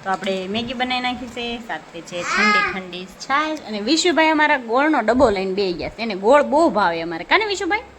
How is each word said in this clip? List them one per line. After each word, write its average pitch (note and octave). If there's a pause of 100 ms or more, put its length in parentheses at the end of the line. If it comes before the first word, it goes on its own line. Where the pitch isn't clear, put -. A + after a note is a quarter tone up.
તો G3
આપણે F#3+
મેગી A#3
બનાવી B3+
નાખી B3
છે, A#3+ (220)
સાથે E3
છે F3
ઠંડી G#4
ઠંડી F#3
છાશ. D4+
અને G#3+
વિશુભાઈ D#4+
અમારા D4+
ગોળનો C4
ડબ્બો A#3+
લઈને F#3+
બેસી F#3+
ગયા D3+
છે, -
એને A3
ગોળ B3
બહુ C#4+
ભાવે F3
અમારે, E3+
કાને F4+
વિશુભાઈ? G4+ (160)